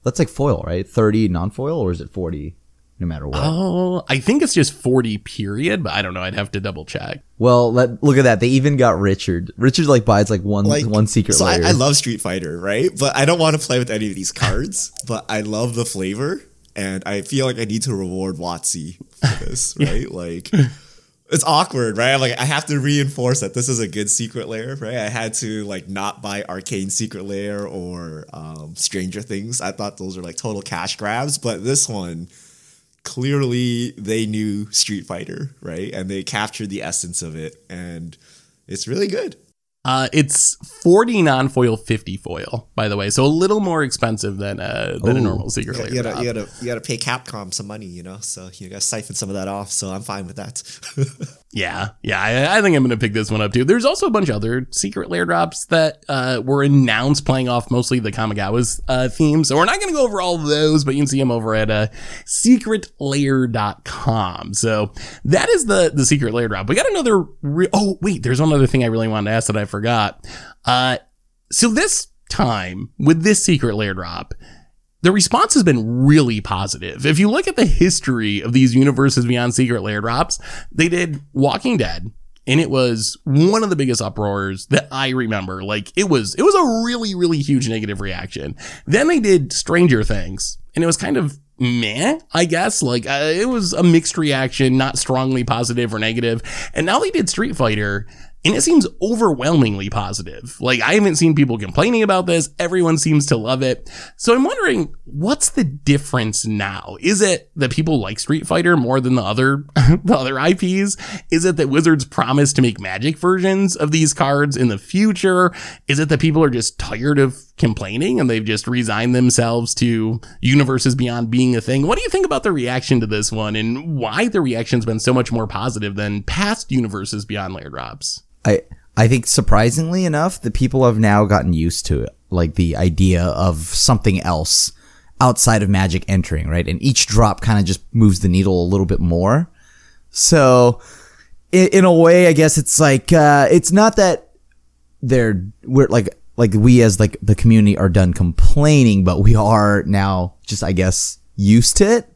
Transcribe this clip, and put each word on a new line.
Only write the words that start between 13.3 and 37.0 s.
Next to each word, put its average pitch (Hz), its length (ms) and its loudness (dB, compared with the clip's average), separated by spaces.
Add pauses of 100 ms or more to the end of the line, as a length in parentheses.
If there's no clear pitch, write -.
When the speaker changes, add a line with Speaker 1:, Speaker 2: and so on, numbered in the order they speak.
Speaker 3:
wanna 156 180 2
play 143 200 -2
with 123 140 -2
any 107 160 -4
of 98 80 -8
these 95 160 -8
cards. - 680 -4
<laughs> - 60 -16
But 113 220 -8
I 107 140 -4
love 110 340 -4
the 117 100 -2
flavor, 104 560 -6 (360)
and 95 280 -6
I 101 160 -6
feel 131 240 -2
like 120 140 -4
I 113 60 -4
need 107 180 -4
to 131 100 -4
reward 95 440 -6
Watsy 87 580 -8 (240)
for 110 260 -2
this, - 300 -6
Speaker 2:
<laughs> - 40 -12
Yeah. 143 120 0
Speaker 3:
right? - 200 -2
Like, 87 380 -12 (840)
it's 147 140 -2
awkward, 127 520 0
right? 127 160 2
I'm 135 60 0
like, 127 200 -2
I 127 60 -4
have 151 220 -2
to 147 120 -2
reinforce 135 640 -2
that 98 120 -6
this 127 160 -4
is 117 100 -4
a 110 80 -4
good 101 220 -6
Secret 113 400 -6
Lair, 113 280 -10
right? 123 200 -10
I 104 120 -6
had 113 260 -6
to, 107 300 -8
like, 95 220 -12
not 98 360 -8
buy 101 260 -8
Arcane 95 400 -8
Secret 104 340 -8
Lair 101 440 -8
or, 85 680 -12
um, 78 420 -16
Stranger 95 460 -6
Things. 117 400 -8
I 95 100 -6
thought 101 260 -10
those 92 200 -12
were, 90 60 -12
like, 85 140 -14
total 104 260 -8
cash 90 340 -8
grabs, 117 400 -4
but 104 260 -6
this 135 240 -2
one, 87 420 -10 (760)
clearly 123 920 -2
they 110 280 -4
knew 104 460 -4
Street 101 340 -4
Fighter, - 460 -10 (100)
right? 87 320 -10
And 92 160 -8
they 95 140 -8
captured 107 460 -6
the 98 120 -8
essence 87 400 -8